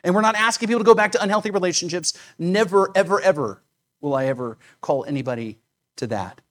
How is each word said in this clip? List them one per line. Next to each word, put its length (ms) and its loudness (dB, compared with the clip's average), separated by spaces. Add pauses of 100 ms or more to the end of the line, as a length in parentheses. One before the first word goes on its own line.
And 120 0
we're 80 2
not 120 2
asking 340 0
people 120 0
to 40 -2
go 100 10
back 180 2
to 100 0
unhealthy 280 -2
relationships. 680 -4 (200)
Never, 580 2
ever, 240 2
ever 420 0 (380)
will 140 -4
I 100 0
ever 340 -4 (220)
call 240 -2
anybody 540 -6 (380)
to 120 -6
that. 320 -8 (100)